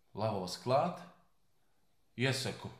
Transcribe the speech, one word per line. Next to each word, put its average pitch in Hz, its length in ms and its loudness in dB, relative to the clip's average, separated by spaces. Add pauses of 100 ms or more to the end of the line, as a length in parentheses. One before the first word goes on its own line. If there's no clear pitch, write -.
(140)
lavos 101 440 -2
klāt. 147 440 2 (1160)
Iesaku, 117 600 0